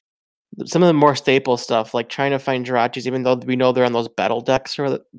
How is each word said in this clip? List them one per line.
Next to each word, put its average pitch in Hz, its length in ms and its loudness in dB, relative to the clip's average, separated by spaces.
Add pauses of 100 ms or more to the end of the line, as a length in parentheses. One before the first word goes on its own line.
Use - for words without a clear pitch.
(640)
some - 160 0
of 180 60 6
the 170 60 6
more 147 220 4
staple 131 420 0
stuff, 113 360 -2
like 120 160 -4
trying 139 220 -2
to 139 80 -2
find 131 260 -4
Jirachis, 123 400 -2
even 127 180 -4
though 127 120 2
we 127 200 -4
know 127 160 2
they're 123 140 2
on 120 80 0
those 117 140 -2
battle 113 340 -2
decks 131 380 -2
or 139 100 -2
that, 123 140 -4 (160)